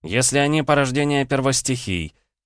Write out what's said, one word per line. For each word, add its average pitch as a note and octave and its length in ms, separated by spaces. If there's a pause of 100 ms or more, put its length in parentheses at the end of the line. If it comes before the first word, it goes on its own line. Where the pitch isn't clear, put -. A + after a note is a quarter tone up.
«Если A#2+ 360
они D3 220
порождение C#3+ 640
первостихий, B2+ 880 (320)